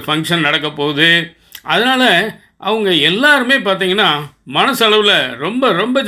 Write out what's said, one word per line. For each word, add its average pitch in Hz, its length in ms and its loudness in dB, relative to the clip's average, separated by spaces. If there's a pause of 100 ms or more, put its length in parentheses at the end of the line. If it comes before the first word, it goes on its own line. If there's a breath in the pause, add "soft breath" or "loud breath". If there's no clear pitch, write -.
ஃபங்க்ஷன் 156 400 -2
நடக்க 151 220 -2 (120)
போகுது. 147 300 2 (640 loud breath)
அதனால 254 300 2 (640 soft breath)
அவங்க 214 220 -2 (200)
எல்லாருமே 262 480 2 (100)
பார்த்தீங்கன்னா 190 420 0 (460)
மனசளவுல 214 580 2 (300)
ரொம்ப, 233 280 0 (100)
ரொம்ப 254 160 0 (100)